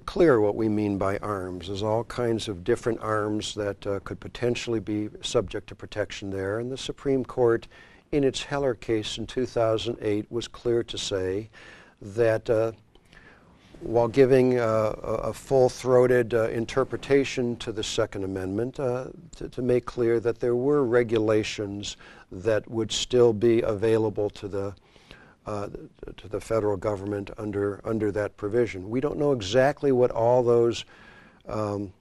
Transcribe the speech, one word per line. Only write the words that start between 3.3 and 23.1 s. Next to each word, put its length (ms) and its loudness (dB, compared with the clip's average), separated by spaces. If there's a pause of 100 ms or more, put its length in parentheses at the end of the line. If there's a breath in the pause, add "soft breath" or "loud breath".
that, 320 -6
uh, 140 -4
could 180 -12
potentially 600 -2
be 300 -4 (120)
subject 480 -2
to 60 -16
protection 540 -8
there, 300 -4
and 120 -6
the 60 -10
Supreme 480 -2
Court, 420 2 (440 loud breath)
in 120 2
its 200 0
Heller 320 -2
case 420 -4
in 80 -8
two 220 -4
thousand 520 0
eight, 320 -2
was 160 -4
clear 360 -2
to 160 -10
say 500 -4 (500 loud breath)
that, 500 0
uh, 240 2 (1080 loud breath)
while 280 2
giving, 520 6
uh, 340 2 (100)
a, 100 -4 (160)
a 40 -6
full-throated, 1000 4
uh, 160 2
interpretation 1080 0
to 140 -8
the 120 -6
Second 400 -4
Amendment, 560 -4
uh, 280 -4 (300)
to, 120 -10
to 120 -8
make 240 2
clear 360 2
that 180 -2
there 160 2
were 300 2
regulations 1120 0 (340 loud breath)
that 380 -2
would 220 -4
still 420 4